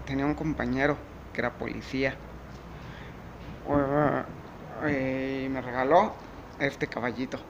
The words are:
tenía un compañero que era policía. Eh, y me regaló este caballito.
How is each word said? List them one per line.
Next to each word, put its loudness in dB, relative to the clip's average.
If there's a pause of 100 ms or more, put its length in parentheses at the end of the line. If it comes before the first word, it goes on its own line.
tenía 0
un 4
compañero 4 (360)
que 0
era 2
policía. -2 (2750)
Eh, 0
y -2
me -2
regaló 6 (440)
este 2
caballito. -2 (100)